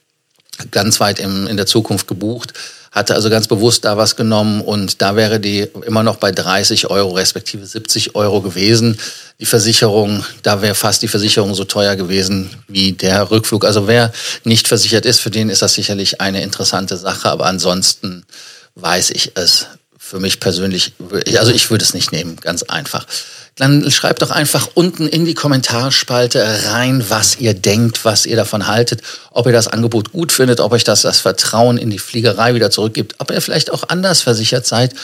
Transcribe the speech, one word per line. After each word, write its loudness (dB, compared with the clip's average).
ganz 0
weit 2
im, -4
in -4
der 0
Zukunft 0
gebucht. -8
Hatte 0
also 0
ganz 2
bewusst 2
da 0
was 2
genommen 0
und -4
da 2
wäre 2
die -2
immer 0
noch 2
bei 0
dreißig 0
Euro 2
respektive -4
siebzig -4
Euro 2
gewesen. 2
Die -10
Versicherung, 2
da 0
wäre 0
fast 0
die -2
Versicherung 0
so -4
teuer 0
gewesen -2
wie 0
der 0
Rückflug. 2
Also 2
wer 4
nicht 2
versichert 2
ist, 4
für -4
den 0
ist 0
das 2
sicherlich -2
eine -2
interessante -2
Sache, -4
aber 0
ansonsten -2
weiß 0
ich -4
es 0
für -10
mich -2
persönlich, -2
also 4
ich 2
würde 2
es 0
nicht -4
nehmen, -4
ganz -6
einfach. -6
Dann 4
schreibt 0
doch 0
einfach 0
unten 2
in 0
die 0
Kommentarspalte 0
rein, 0
was 0
ihr 0
denkt, 0
was 2
ihr -2
davon 0
haltet, 0
ob 0
ihr 6
das 4
Angebot 0
gut -2
findet, 4
ob 2
euch 4
das, 2
das 0
Vertrauen 2
in -4
die -4
Fliegerei 0
wieder 2
zurückgibt, -2
ob -6
ihr -2
vielleicht -2
auch -6
anders 2
versichert 0
seid 0